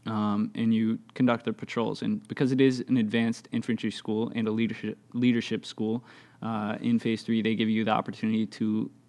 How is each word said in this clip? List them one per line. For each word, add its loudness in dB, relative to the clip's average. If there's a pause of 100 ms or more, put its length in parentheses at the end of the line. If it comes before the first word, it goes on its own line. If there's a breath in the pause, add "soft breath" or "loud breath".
um, 0
and 2
you 2 (160)
conduct 2
the -2
patrols. -4
And -2
because 0
it 4
is 6
an 4
advanced 0
infantry -2
school -2
and 0
a 0
leadership, -2 (140)
leadership 2
school, -4 (380 loud breath)
uh, -4
in 2
phase -2
three, 2
they 2
give 0
you 2
the 0
opportunity -2
to -2 (180)